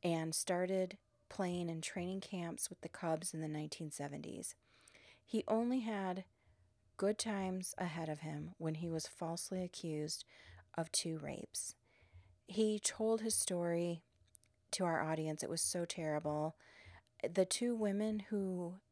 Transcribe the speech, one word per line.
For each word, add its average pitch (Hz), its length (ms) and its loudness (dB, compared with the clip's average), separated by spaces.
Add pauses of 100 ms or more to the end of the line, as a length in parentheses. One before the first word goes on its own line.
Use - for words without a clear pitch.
and 165 320 4
started 185 600 2 (320)
playing 180 380 0
in 165 140 -2
training 185 400 -4
camps 170 480 -4
with - 120 -12
the 165 80 -6
Cubs 165 440 0
in 160 80 -2
the 156 60 -2
nineteen 151 420 -4
seventies. - 640 -6 (720)
He - 220 0
only 240 320 4
had 196 460 -2 (720)
good 208 220 4
times 190 640 0
ahead 165 280 -2
of 151 120 -2
him 156 400 -4
when 160 160 0
he 170 120 -4
was 160 200 -2
falsely 175 560 -4
accused 156 600 -4 (520)
of 165 140 0
two 160 260 0
rapes. - 560 -6 (720)
He 214 320 4
told 220 440 2
his 220 120 0
story 170 720 2 (680)
to 190 120 2
our 165 160 4
audience. 156 400 0
It - 80 -2
was 165 140 0
so 175 220 2
terrible. 156 680 0 (720)
The 180 180 4
two 240 280 2
women 214 460 2 (100)
who 185 460 0 (160)